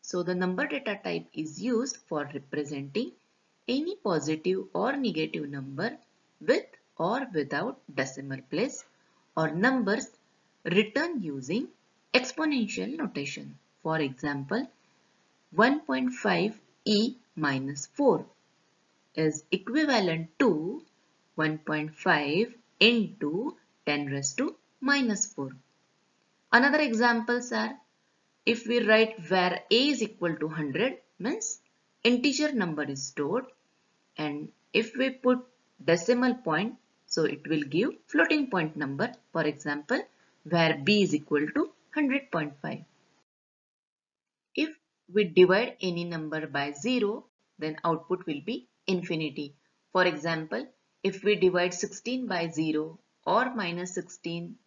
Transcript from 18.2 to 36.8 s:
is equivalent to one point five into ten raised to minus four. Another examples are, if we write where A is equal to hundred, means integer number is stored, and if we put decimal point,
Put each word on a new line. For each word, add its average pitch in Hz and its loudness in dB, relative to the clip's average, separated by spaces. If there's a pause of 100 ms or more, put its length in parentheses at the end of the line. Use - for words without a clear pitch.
is 156 0 (140)
equivalent 220 0
to 202 2 (600)
one 156 0
point 156 -4
five 165 2 (260)
into 214 2 (300)
ten 143 0
raised 139 -4
to 294 -2 (240)
minus 254 0
four. 135 -6 (1000)
Another 269 6
examples 240 2
are, 226 -2 (720)
if 226 0
we 233 2 (120)
write 220 6 (160)
where 180 2 (100)
A 254 6
is 226 -2
equal 170 -2
to 151 -4
hundred, 156 -2 (200)
means 294 -4 (440)
integer 262 2
number 165 0 (100)
is 135 -10 (100)
stored, 180 -2 (680)
and 151 -6 (240)
if - 0
we 262 2
put 254 2 (540)
decimal 240 4
point, 170 -2 (300)